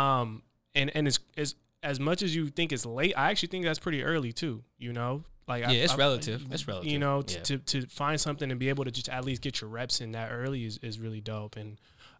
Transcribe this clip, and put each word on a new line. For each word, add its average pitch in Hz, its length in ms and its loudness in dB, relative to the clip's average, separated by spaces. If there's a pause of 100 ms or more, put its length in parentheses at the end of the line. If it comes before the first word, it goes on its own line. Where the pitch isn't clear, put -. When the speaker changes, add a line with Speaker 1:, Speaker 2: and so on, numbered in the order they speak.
(220)
Speaker 1:
Um, 113 220 -4 (320)
and, 139 200 4
and 151 120 4
it's, 131 120 4 (160)
it's, 147 200 -2 (260)
as 139 180 0
much 160 220 2
as 170 140 2
you 160 140 0
think 160 220 0
it's 123 140 0
late, 131 320 2
I 147 140 4
actually 208 180 0
think 185 160 -2
that's 156 140 2
pretty 147 240 -2
early 139 300 0
too, 123 300 -4 (140)
you 120 160 -8
know? 123 300 -2 (240)
Like, 120 160 -2
I, 120 80 2
Speaker 2:
Yeah, 123 120 6
it's 160 100 6
Speaker 1:
I, 131 40 4
Speaker 2:
relative. 127 540 2
It's 143 160 -4
relative. 104 240 -2
Speaker 1:
You 147 80 2
know, 139 220 2
t-, 175 140 -4
Speaker 2:
Yeah. 165 80 -6
Speaker 1:
to, 139 160 0
to 131 280 -2
find 143 320 0
something 143 320 -2
and 123 80 -2
be 131 80 0
able 139 160 2
to 127 80 -2
just - 160 -4
at 127 160 -4
least 127 180 -2
get - 200 -4
your 110 80 -10
reps 123 320 -2
in 113 100 -6
that 113 180 -4
early 123 360 -4
is, 110 160 -6
is 113 180 -8
really 110 220 -6
dope. 107 340 -8
And, 107 220 -12 (420)